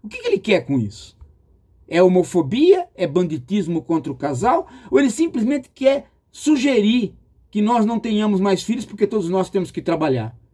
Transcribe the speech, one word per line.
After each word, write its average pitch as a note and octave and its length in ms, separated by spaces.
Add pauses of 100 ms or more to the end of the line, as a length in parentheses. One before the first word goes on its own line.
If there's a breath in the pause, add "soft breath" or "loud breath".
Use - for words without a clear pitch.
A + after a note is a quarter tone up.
O G#3+ 60
que A#4+ 140
que A#4+ 60
ele G#4+ 120
quer F#3+ 260
com C#3 140
isso? - 380 (720)
É E3+ 140
homofobia? F#3 920
É F3+ 100
banditismo E3 760
contra D#3+ 300
o B2+ 40
casal? F#3+ 520 (220 loud breath)
Ou C4+ 100
ele C#4 100
simplesmente C4 640
quer C4+ 360 (220)
sugerir B3 840 (360)
que G#3 100
nós A3+ 240
não A3+ 140
tenhamos G#3 400
mais F#3+ 240
filhos A#3+ 220
porque G#3 220
todos G3 220
nós F#3 200
temos F#3 220
que E3+ 100
trabalhar? D3+ 560 (160)